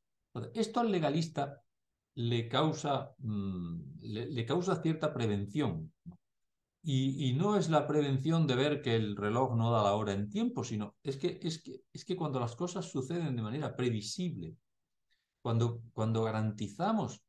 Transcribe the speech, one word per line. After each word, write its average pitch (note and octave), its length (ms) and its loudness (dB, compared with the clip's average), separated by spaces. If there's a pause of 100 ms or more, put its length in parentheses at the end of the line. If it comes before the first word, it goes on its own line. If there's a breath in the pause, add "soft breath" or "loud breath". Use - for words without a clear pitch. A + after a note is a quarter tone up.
(320)
Entonces, A3 340 -4
esto A#3+ 120 -4
al A3+ 140 2
legalista D3+ 680 0 (540)
le A#2 340 0
causa, C#3+ 720 0
mm, F#2+ 600 -4 (220)
le, A2 280 -6
le A#2 160 -2
causa F3 340 0
cierta D#3 320 0
prevención, G2+ 800 0 (120)
¿no? F2 140 -16 (640)
Y, C3+ 460 0
y B2 60 2
no G3+ 220 2
es D#3+ 120 2
la D3+ 180 4
prevención D3+ 600 2
de C3 80 4
ver C#3+ 260 2
que A#2 140 2
el G#2 220 2
reloj A#2 400 2
no A#2 140 4
da A2+ 120 4
la G2+ 120 6
hora G#2 180 2
en G2+ 180 -2
tiempo, A3+ 340 0
sino G#2+ 380 -4
es C3+ 140 -4
que, - 260 -4
es D#3+ 200 -4
que, - 200 -14 (100)
es - 120 -12
que F#3 120 -4
cuando C#3+ 240 0
las A#2 160 -2
cosas F3+ 300 -4
suceden D3 500 -2
de A2+ 60 -2
manera B2 340 -4
previsible, A2 800 -2 (880)
cuando, A#2 400 2 (100)
cuando A2+ 300 2
garantizamos A2 1080 0